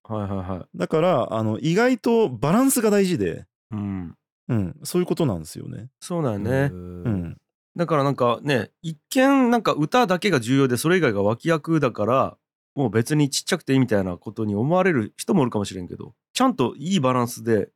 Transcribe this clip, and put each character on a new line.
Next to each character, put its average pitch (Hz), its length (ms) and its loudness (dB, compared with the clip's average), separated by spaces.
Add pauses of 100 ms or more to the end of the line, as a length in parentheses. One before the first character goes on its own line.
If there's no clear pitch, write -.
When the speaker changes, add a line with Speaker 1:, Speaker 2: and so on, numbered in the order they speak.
Speaker 1:
は 107 220 -6
い 95 40 -8
は 101 60 -4
い - 40 -4
は 92 180 -8
い。 - 200 -16
Speaker 2:
だ 180 120 -6
か 156 100 0
ら、 160 340 2
あ 110 80 -2
の、 110 180 -2
意 156 140 0
外 240 260 2
と 226 300 2
バ 131 220 -2
ラ 226 100 4
ン 269 100 4
ス 247 100 0
が 214 80 2
大 202 160 4
事 180 120 0
で。 90 280 -4 (260)
Speaker 1:
う 107 60 -6
ん。 95 380 -6 (340)
Speaker 2:
う 131 40 0
ん、 95 300 -2
そ - 160 -2
う - 20 0
い - 20 0
う - 20 0
こ 175 100 -2
と 170 100 0
な 104 100 0
ん 80 40 -8
で 78 60 -12
す - 120 -16
よ - 120 -12
ね。 92 200 -12 (120)
Speaker 1:
そ 170 180 -6
う - 20 -2
な 127 100 0
ん - 20 -2
よ 98 60 -4
ね。 101 100 -4
Speaker 3:
へ 127 40 2
ー。 135 160 2
Speaker 2:
う 90 400 -8
ん。 87 280 -4 (400)
Speaker 1:
だ 170 80 -2
か 160 100 -2
ら 139 80 2
な 139 80 0
ん 123 40 -2
か 120 280 0
ね、 139 280 -2 (100)
一 160 160 -10 (120)
見 262 400 4
な 240 100 4
ん - 20 -2
か 151 120 2
歌 226 320 2
だ 180 140 0
け 208 120 0
が 135 100 2
重 123 160 2
要 139 100 4
で、 123 80 2
そ 151 140 0
れ 185 80 4
以 - 20 2
外 131 140 2
が 98 100 0
脇 113 240 0
役 160 320 0
だ 131 120 2
か 101 140 -4
ら、 120 320 0 (380)
も 139 120 0
う - 20 0
別 117 260 0
に 147 140 2
ち - 120 -4
っ - 40 -20
ち - 80 -2
ゃ 170 40 0
く - 60 -12
て - 100 -4
い 135 40 4
い - 20 6
み 127 80 4
た 107 100 2
い 95 60 2
な 90 140 -6
こ - 160 -14
と 110 100 -6
に 104 120 -2
思 139 200 0
わ 185 80 4
れ 190 80 2
る 117 240 0
人 - 180 -4
も 160 100 4
お - 20 4
る 117 60 -4
か 107 80 -2
も 98 60 -2
し 95 80 -12
れ 92 80 -10
ん 87 60 -12
け 90 80 -12
ど、 - 180 -16 (200)
ち - 80 -2
ゃ 262 60 4
ん 214 80 0
と 120 200 0
い 175 200 -4
い 175 40 4
バ 127 140 2
ラ 123 100 2
ン 117 40 -2
ス 117 160 -12
で 110 320 0